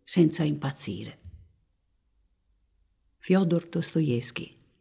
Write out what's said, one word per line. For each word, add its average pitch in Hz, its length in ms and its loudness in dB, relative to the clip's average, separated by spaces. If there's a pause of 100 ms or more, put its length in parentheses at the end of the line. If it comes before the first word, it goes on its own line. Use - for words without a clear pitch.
senza 160 400 4
impazzire? 147 800 -4 (2000)
Fyodor 175 500 2
Dostoevskij, 156 880 -2 (240)